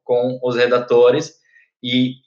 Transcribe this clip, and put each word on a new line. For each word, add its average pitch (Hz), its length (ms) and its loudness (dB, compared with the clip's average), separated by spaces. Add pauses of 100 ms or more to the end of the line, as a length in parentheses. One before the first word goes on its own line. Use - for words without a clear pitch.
com 127 380 -2
os 123 120 -4
redatores 123 800 2 (480)
e, 127 340 -2 (100)